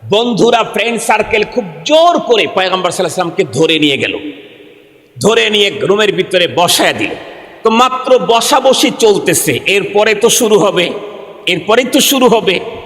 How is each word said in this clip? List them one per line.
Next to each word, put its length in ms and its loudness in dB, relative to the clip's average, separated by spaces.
বন্ধুরা, 540 2
ফ্রেন্ড 380 -4
সার্কেল 420 0
খুব 200 -6
জোর 340 4
করে 360 0
পয়গম্বর 360 -2
সাল্লাল্লাহু 0 -
আলাইহি 100 -6
ওয়াসাল্লামকে 420 -4
ধরে 360 0
নিয়ে 180 2
গেল, 200 -4
ধরে 280 2
নিয়ে 200 2
রুমের 440 0
ভিতরে 340 0
বসায় 460 0
দিল। 160 -6
তো 60 2
মাত্র 500 2
বসাবসি 800 2
চলতেছে, 680 2
এরপরে 480 0
তো 160 2
শুরু 300 2
হবে, 300 0
এরপরেই 400 0
তো 140 0
শুরু 280 2
হবে 320 2